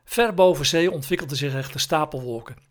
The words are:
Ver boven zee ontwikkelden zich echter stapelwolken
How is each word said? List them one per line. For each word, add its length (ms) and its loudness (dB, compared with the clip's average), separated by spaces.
Ver 300 0
boven 320 4
zee 260 2
ontwikkelden 460 -4
zich 160 -4
echter 260 -6
stapelwolken 760 -2